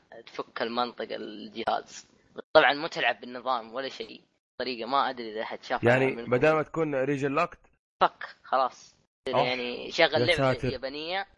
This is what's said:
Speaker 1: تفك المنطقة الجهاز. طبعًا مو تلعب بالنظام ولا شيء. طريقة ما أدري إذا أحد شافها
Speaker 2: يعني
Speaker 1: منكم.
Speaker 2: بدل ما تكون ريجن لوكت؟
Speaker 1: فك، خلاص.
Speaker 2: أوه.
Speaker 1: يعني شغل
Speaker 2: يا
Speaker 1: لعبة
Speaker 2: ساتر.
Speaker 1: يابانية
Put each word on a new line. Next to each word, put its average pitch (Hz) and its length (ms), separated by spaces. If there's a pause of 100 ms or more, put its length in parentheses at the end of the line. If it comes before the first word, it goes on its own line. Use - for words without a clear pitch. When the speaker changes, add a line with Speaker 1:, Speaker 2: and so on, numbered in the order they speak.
(260)
Speaker 1:
تفك - 360
المنطقة 117 540
الجهاز. 110 920 (440)
طبعًا 143 220
مو 147 120
تلعب 123 340
بالنظام 120 540
ولا 131 140
شيء. - 320 (400)
طريقة 123 280
ما 131 220
أدري 120 220
إذا 107 100
أحد 113 200
شافها 120 280
Speaker 2:
يعني 131 160
Speaker 1:
منكم. 117 240
Speaker 2:
بدل 131 220
ما 156 100
تكون 156 320
ريجن 135 360
لوكت؟ 160 280 (440)
Speaker 1:
فك، - 400
خلاص. - 540 (320)
Speaker 2:
أوه. 131 180
Speaker 1:
يعني 123 440
شغل 165 220
Speaker 2:
يا 156 60
Speaker 1:
لعبة 170 180
Speaker 2:
ساتر. 131 320
Speaker 1:
يابانية 147 580 (120)